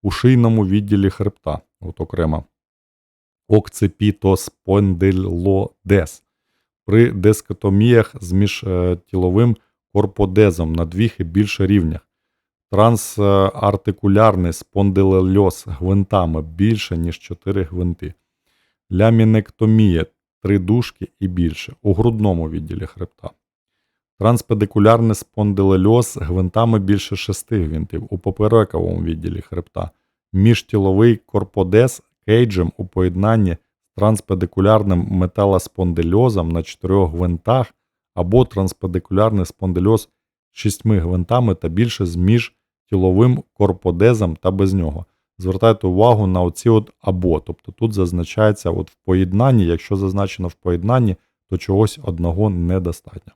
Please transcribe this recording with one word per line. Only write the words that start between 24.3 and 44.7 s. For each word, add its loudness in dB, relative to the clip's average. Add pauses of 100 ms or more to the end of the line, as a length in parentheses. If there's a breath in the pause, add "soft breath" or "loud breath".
спондилольоз 0
гвинтами 0
більше -2
шести -6
гвинтів -8
у -8
поперековому 0
відділі -6
хребта, -10 (440)
міжтіловий 2
корподез 0 (240)
кейджем 2
у -10
поєднанні 0
з -6 (380)
транспедикулярним 0
металоспондильозом 0
на -4
чотирьох -2
гвинтах -2 (420)
або 2
транспедикулярний -2
спондильоз -2 (420)
з -20
шістьми -2
гвинтами 0
та -8
більше -2
з -8
міжтіловим 0 (100)
корподезом 0
та -4
без 0